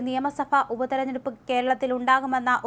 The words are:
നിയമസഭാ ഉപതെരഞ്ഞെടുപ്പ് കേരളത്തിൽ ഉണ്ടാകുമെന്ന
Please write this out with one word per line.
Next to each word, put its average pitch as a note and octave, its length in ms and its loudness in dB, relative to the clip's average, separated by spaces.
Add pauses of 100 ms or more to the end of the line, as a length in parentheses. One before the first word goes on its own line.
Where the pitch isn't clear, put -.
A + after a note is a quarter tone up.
നിയമസഭാ C#4 520 0 (160)
ഉപതെരഞ്ഞെടുപ്പ് B3+ 580 -2 (160)
കേരളത്തിൽ B3+ 500 0
ഉണ്ടാകുമെന്ന B3+ 540 2 (140)